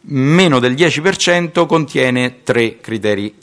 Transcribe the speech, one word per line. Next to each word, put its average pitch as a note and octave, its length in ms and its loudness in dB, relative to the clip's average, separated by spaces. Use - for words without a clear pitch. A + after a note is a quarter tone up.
Meno D3 560 2
del B2+ 140 0
dieci D3+ 280 0
per F#3 160 0
cento F3 480 0
contiene C3 760 -2
tre A#2+ 380 -2
criteri G#2 640 -4